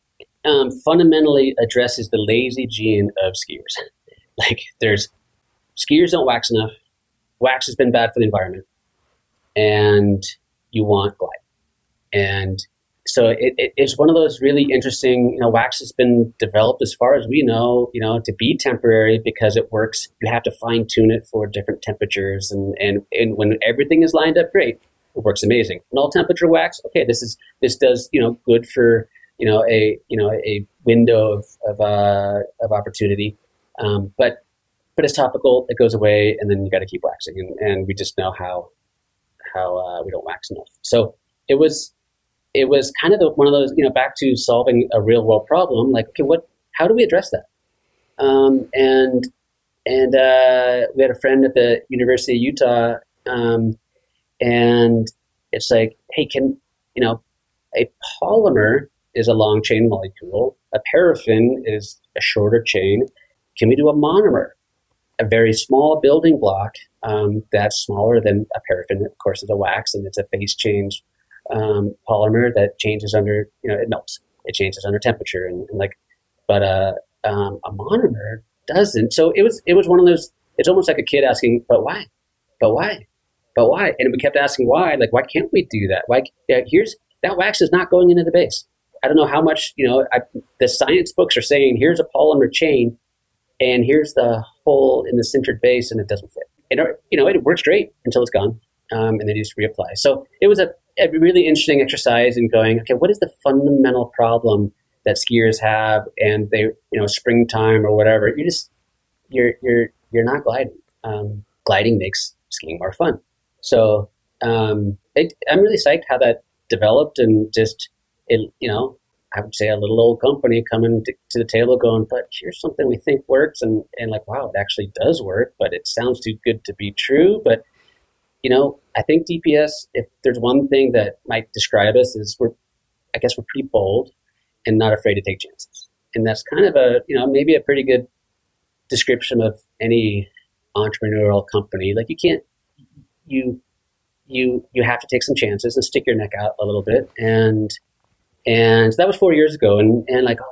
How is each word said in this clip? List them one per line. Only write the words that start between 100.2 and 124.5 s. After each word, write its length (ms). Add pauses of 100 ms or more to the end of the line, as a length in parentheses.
it 60
was 140
a, 100 (280)
a 120
really 360
interesting 340
exercise 560
in 120
going, 320
"Okay, 140
what 160
is 80
the 140 (100)
fundamental 720
problem 580 (340)
that 100
skiers 420
have?" 440 (160)
And 320
they, 100
you 400
know, 60
springtime 800
or 100
whatever, 320
you 160
just, 260 (600)
you're, 320
you're, 260 (240)
you're 120
not 200
gliding. 340 (240)
Um, 420 (200)
gliding 340
makes 360 (160)
skiing 280
more 140
fun. 260 (440)
So, 480 (320)
um, 560 (160)
it, 180 (180)
I'm 100
really 180
psyched 300
how 100
that 240 (260)
developed, 500
and 340
just, 360 (400)
it, 320
you 80
know, 280 (380)
I 60
would 140
say 140
a 80
little 240
old 200
company 500
coming 340
to, 80 (180)
to 80
the 60
table 320
going, 320
"But 200 (120)
here's 200
something 280
we 80
think 320
works," 340
and, 220 (140)
and, 120
like, 160
wow, 280